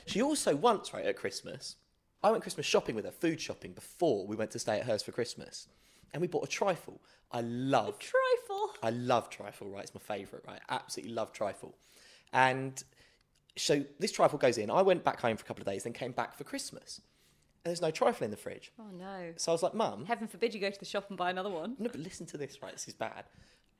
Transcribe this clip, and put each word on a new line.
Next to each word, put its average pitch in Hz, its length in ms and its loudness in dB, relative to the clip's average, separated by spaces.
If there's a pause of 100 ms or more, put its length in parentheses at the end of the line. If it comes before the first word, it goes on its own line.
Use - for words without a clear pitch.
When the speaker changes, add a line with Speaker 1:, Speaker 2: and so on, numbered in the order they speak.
Speaker 1:
She 190 160 2
also 277 320 4
once, 175 400 4
right, 87 120 -4
at 98 100 2
Christmas, - 600 -8 (460)
I 196 60 8
went 226 140 4
Christmas - 240 -6
shopping 190 260 4
with 107 120 -2
her, 90 60 -8
food - 300 0
shopping, - 320 -8
before 101 540 0
we 107 80 -4
went 107 160 -2
to 117 80 -6
stay 107 200 2
at - 60 -2
hers 110 160 2
for - 100 -8
Christmas. - 560 -6 (460)
And 151 80 -2
we 180 60 0
bought - 160 0
a 139 40 -4
trifle. - 540 0 (300)
I 120 100 -2
love 117 540 2
Speaker 2:
A - 20 -18
trifle? 480 760 2 (100)
Speaker 1:
I 113 80 4
love 123 400 2
trifle, 101 380 -10
right? 98 140 -10
It's - 120 -14
my - 60 -12
favourite, 98 440 -8
right? 104 240 -14
Absolutely - 460 -6
love 110 180 -2
trifle. - 420 -6 (560)
And 131 520 2 (720)
so 147 260 2 (160)
this 185 120 -2
trifle 151 260 4
goes 127 220 4
in. 104 100 0
I 160 140 6
went 185 200 6
back - 160 2
home 113 180 2
for - 60 -10
a - 40 -18
couple - 140 -8
of - 60 -4
days, 98 160 -2
then 120 100 -6
came 135 180 -6
back 117 240 -2
for - 80 -12
Christmas. - 560 -10 (640)
And 170 60 -2
there's 170 120 -2
no 160 100 4
trifle 185 340 4
in 104 60 -2
the 101 60 -6
fridge. - 420 -12
Speaker 2:
Oh, 214 120 -14
no. 180 460 -10
Speaker 1:
So - 140 0
I - 20 6
was 170 100 2
like, 175 100 2
"Mum." 147 320 0
Speaker 2:
Heaven 214 220 -2
forbid 214 260 -2
you 214 60 -8
go 196 120 0
to 202 80 -12
the - 60 -14
shop 202 240 -4
and 190 80 -10
buy 180 120 0
another 185 200 -2
one. 190 300 -4
Speaker 1:
No, 226 100 -2
but - 100 -10
listen 175 280 -10
to - 100 -10
this, 139 240 -8
right? 95 120 -10
This - 140 -12
is 127 60 -14
bad. - 320 -8 (540)